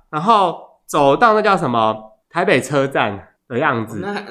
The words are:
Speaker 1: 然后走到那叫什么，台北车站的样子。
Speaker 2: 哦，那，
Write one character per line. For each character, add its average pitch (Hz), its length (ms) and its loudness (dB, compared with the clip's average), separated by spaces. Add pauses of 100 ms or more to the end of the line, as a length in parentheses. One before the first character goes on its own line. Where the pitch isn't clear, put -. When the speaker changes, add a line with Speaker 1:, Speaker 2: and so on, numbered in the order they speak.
(100)
Speaker 1:
然 151 120 -6
后 196 340 2 (300)
走 143 280 2
到 190 200 4
那 214 80 2
叫 208 120 2
什 160 140 -2
么， 110 260 2 (360)
台 131 120 -2
北 143 160 2
车 139 280 0
站 113 420 -4 (180)
的 120 120 -6
样 127 280 0
子。 110 160 -10
Speaker 2:
哦， 101 120 -8
那， 135 160 -10